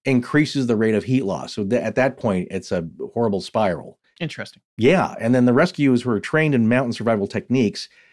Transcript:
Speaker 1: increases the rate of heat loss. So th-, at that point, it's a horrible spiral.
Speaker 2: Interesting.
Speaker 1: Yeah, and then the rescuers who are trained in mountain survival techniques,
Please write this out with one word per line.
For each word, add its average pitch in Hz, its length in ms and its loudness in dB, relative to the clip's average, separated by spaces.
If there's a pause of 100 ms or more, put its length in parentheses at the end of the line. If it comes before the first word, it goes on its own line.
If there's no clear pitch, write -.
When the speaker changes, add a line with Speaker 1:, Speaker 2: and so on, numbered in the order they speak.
Speaker 1:
increases 135 640 0
the 117 80 2
rate 110 200 2
of 101 100 0
heat 127 180 0
loss. - 300 -6
So 107 120 -6
th-, 113 160 0
at 110 140 -4
that 131 220 0
point, 92 340 -2
it's 95 200 -8
a 85 160 -4 (260)
horrible 107 280 -2
spiral. 95 560 -4 (220)
Speaker 2:
Interesting. - 420 -12 (160)
Speaker 1:
Yeah, 131 420 2
and 117 160 0
then 123 100 4
the 123 80 4
rescuers 139 480 2
who 123 100 -4
are 104 80 0
trained 156 360 0
in 113 120 4
mountain 120 260 0
survival 107 340 0
techniques, 117 600 -2 (260)